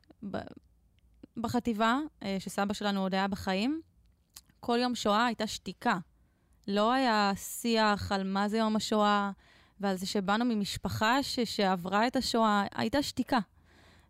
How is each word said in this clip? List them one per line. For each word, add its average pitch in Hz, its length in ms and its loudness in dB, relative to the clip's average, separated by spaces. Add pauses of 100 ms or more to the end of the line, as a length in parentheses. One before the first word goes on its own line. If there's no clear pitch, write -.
(320)
ב-, - 60 -6 (1000)
בחטיבה, 226 640 0 (240)
אה, 196 160 -2
שסבא 202 340 -4
שלנו 202 300 -2
עוד 190 100 0
היה 196 140 0
בחיים, 202 540 -2 (760)
כל 240 220 0
יום 247 140 0
שואה 220 300 2
הייתה 226 220 -2
שתיקה. - 500 -2 (680)
לא 208 240 2
היה 220 440 2
שיח 214 760 0
על 196 120 0
מה 196 260 0
זה 214 80 0
יום 220 180 2
השואה, 208 560 2 (480)
ועל 196 160 0
זה 185 100 -6
שבאנו 208 400 0
ממשפחה 220 760 0
ש-, - 160 -4
שעברה 196 680 0
את 262 80 -4
השואה, 220 500 2 (100)
הייתה 277 280 0
שתיקה. - 360 0 (720)